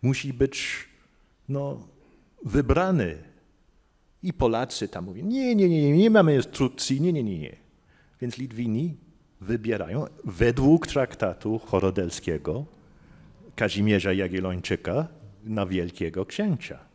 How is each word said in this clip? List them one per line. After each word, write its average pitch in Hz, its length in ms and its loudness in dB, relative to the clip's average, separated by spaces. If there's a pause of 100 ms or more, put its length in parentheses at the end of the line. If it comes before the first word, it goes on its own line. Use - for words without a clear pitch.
Musi 131 320 -2
być, - 540 -2 (640)
no, 139 380 -6 (580)
wybrany". 135 720 2 (1040)
I 180 100 -6
Polacy 113 540 -2
tam - 180 -10
mówią, 98 200 -10
"Nie, 247 300 0
nie, 196 140 6
nie, 160 120 4
nie, 143 160 6
nie 214 120 8
mamy 180 260 6
instrukcji, 135 680 0
nie, 175 120 2
nie, 143 100 -2
nie, 98 160 -4
nie". 73 160 -12 (640)
Więc 120 160 -8
Litwini 123 580 -4 (460)
wybierają 107 640 -4 (180)
według 131 640 4
traktatu 110 720 -2
horodeckiego 90 1040 -2 (880)
Kazimierza 101 580 2
Jagiellończyka 92 960 -2 (360)
na 107 220 -4
wielkiego 90 600 -4
księcia. - 540 -4 (160)